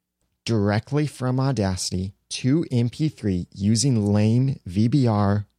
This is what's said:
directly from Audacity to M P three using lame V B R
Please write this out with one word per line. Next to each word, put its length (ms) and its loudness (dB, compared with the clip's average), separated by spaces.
directly 600 0
from 320 -4
Audacity 720 -2
to 420 0
M 180 0
P 200 -2
three 420 -4
using 640 2
lame 500 2
V 240 0
B 200 2
R 400 2